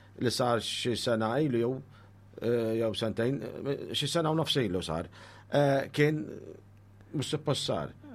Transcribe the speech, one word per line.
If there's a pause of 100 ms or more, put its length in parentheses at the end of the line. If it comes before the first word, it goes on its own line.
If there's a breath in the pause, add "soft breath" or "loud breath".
(180 soft breath)
li
sar
xi
sena
ilu
jew, (640 soft breath)
eh,
jew
sentejn,
eh, (160)
xi
sena
u
nofs
ilu
sar, (380 loud breath)
eh,
kien (880)
mhux
suppost
sar. (200)